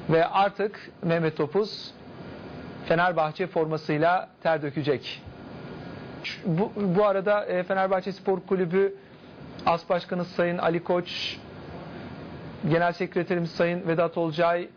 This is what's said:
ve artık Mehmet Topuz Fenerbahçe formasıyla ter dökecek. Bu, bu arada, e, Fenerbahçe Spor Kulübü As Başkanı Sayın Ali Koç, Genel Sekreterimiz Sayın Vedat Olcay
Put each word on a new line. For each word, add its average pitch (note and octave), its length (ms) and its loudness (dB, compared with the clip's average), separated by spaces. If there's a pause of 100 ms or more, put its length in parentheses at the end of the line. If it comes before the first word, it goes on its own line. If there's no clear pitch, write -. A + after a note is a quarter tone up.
ve D#3+ 180 6
artık G3+ 640 0 (120)
Mehmet E3 340 2
Topuz G3 540 -2 (960)
Fenerbahçe E3 640 2
formasıyla D#3 840 2 (140)
ter D#3+ 180 2
dökecek. C#3+ 600 -2 (1200)
Bu, G3 300 2
bu G3+ 300 4
arada, G#3 400 4
e, F3+ 180 0
Fenerbahçe F#3+ 480 0
Spor F#3+ 280 0
Kulübü F#3+ 560 2 (680)
As E3+ 240 0
Başkanı F3+ 360 0
Sayın F3 320 0
Ali E3+ 260 0
Koç, - 540 -2 (1300)
Genel E3+ 220 4
Sekreterimiz F3 600 0
Sayın F3 360 0
Vedat E3 300 2
Olcay E3+ 600 2